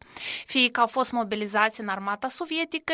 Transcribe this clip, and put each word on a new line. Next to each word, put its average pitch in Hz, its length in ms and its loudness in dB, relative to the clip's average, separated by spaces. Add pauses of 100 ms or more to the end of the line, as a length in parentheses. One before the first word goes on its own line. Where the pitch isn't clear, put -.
(460)
Fie 247 240 4
că 247 100 2
au 233 60 6
fost 254 260 0
mobilizați 214 680 0
în 214 80 -6
armata 202 400 -4
sovietică, 320 640 -4